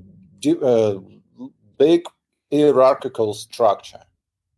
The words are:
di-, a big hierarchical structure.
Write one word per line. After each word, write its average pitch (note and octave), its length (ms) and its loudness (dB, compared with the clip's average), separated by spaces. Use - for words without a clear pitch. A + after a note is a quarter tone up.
di-, D#3+ 220 -2
a A2 380 0
big E3+ 280 2
hierarchical C3 840 0
structure. - 680 -4